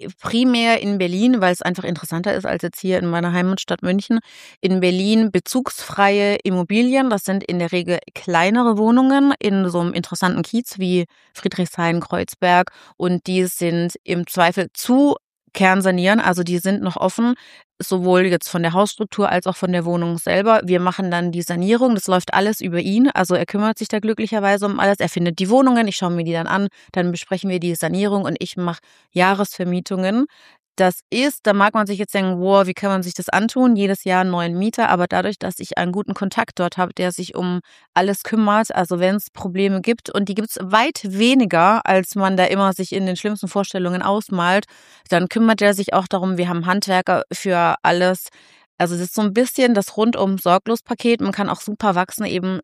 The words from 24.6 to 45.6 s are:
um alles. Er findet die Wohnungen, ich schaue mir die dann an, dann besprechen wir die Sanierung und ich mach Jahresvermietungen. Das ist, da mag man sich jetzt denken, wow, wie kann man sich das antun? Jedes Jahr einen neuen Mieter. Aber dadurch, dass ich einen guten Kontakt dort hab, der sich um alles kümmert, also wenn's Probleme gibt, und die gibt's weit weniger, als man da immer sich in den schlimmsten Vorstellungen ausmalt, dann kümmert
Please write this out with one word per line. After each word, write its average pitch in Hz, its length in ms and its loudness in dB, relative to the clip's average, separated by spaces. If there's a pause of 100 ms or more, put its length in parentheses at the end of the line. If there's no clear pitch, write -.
um 202 140 -2
alles. 196 180 4
Er - 100 0
findet 170 300 -2
die 185 120 -2
Wohnungen, 247 360 4
ich 196 100 -6
schaue 180 140 -2
mir 175 140 -2
die 165 80 -4
dann 165 160 -4
an, 202 180 0 (240)
dann 175 220 0
besprechen 190 380 -6
wir 180 100 -2
die 170 160 -2
Sanierung 196 480 0
und - 160 -4
ich - 160 -8
mach 175 220 -4 (340)
Jahresvermietungen. 190 1120 0 (500)
Das 185 320 2
ist, 262 380 -2
da 214 60 4
mag 202 220 4
man 214 120 0
sich 196 140 -6
jetzt 208 140 -6
denken, 190 260 0
wow, 196 260 4
wie 185 60 -4
kann 202 180 -4
man 190 140 0
sich 175 100 -8
das - 140 -8
antun? 233 480 2
Jedes 196 260 0
Jahr 185 200 2
einen 185 100 0
neuen 170 260 -2
Mieter. 220 300 0
Aber 175 180 2
dadurch, 185 320 -2
dass 185 220 -8
ich - 180 -8
einen 175 140 -2
guten 202 220 -6
Kontakt - 440 -4
dort 175 200 -2
hab, 180 180 -4
der 180 160 -2
sich - 240 -10
um 180 240 -2 (340)
alles 190 300 0
kümmert, 220 500 0
also 180 240 -2
wenn's 190 320 0
Probleme 190 520 -2
gibt, - 280 -4
und 202 180 -2
die 202 60 -8
gibt's 208 260 -6
weit 220 440 0
weniger, 208 800 2
als 190 300 0
man 190 200 0
da 185 100 4
immer 196 260 2
sich 185 200 -8
in 190 140 -2
den 185 80 -2
schlimmsten 208 320 -6
Vorstellungen 180 560 -4
ausmalt, 190 640 0 (460)
dann 180 180 2
kümmert 220 340 2